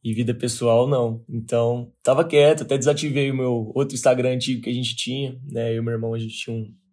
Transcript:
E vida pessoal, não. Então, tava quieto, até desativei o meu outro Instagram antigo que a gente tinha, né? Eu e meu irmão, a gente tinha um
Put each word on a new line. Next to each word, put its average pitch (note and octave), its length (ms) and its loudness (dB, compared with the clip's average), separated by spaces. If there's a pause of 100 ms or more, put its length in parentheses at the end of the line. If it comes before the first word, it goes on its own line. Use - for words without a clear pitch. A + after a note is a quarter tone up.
E A2+ 80 -4
vida A#2 220 -2
pessoal, A#2+ 520 2
não. A#2 400 0
Então, A#2+ 640 -2 (120)
tava C#3+ 240 4
quieto, D3+ 360 6
até C#3 140 0
desativei C#3+ 540 0
o C3+ 40 -2
meu A#2+ 400 -2
outro C3+ 200 -2
Instagram B2+ 400 2
antigo B2 260 -2
que A#2 80 -8
a B2 60 -2
gente A#2+ 200 -4
tinha, B2+ 540 -6
né? A#2 240 -4
Eu A2+ 60 -2
e - 40 -2
meu A#2 120 -2
irmão, A2+ 180 -4
a A2+ 60 -4
gente A2+ 180 -8
tinha - 180 -8
um A2 160 -8 (220)